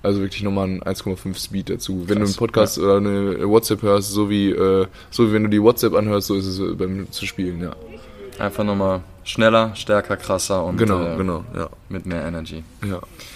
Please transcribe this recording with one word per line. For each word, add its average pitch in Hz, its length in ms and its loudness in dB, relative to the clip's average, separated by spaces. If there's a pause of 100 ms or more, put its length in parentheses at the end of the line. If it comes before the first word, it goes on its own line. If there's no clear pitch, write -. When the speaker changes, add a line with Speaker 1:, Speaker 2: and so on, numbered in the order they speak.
Speaker 1:
Also 101 180 0
wirklich 98 220 -4
nochmal 98 240 0
ein 92 160 -4
eins 95 220 -6
Komma 95 120 -2
fünf 95 220 -8
Speed - 320 -6
dazu. 92 380 -4
Wenn 104 80 4
du 104 80 2
Speaker 2:
Krass. 101 60 2
Speaker 1:
einen 95 80 -2
Podcast 113 400 2
Speaker 2:
Ja. 78 40 0
Speaker 1:
oder 98 140 6
eine 101 520 0
WhatsApp 107 340 4
hörst, 101 280 4
so 104 180 0
wie, 101 220 2
äh, 95 360 4 (240)
so 117 180 4
wie 107 40 2
wenn 107 120 2
du 107 60 0
die 104 120 4
WhatsApp 113 320 4
anhörst, 104 320 2
so 104 80 0
ist 98 120 0
es, 95 120 -4
äh, 90 160 -4
beim 95 380 -4
zu - 140 -8
spielen, 87 360 -6
ja. 90 140 -8 (600)
Speaker 2:
Einfach 104 260 -2
nochmal 98 380 0 (200)
schneller, 113 540 2
stärker, 104 400 0
krasser 95 480 -2
und, 90 120 -2
Speaker 1:
Genau, 101 240 2 (120)
Speaker 2:
äh, 80 40 -4
Speaker 1:
genau, 90 280 -4 (100)
ja. 80 140 -6 (200)
Speaker 2:
mit 95 180 -10
mehr 85 200 -4
Energy. 80 380 -10 (220)
Speaker 1:
Ja. 95 140 -6 (360)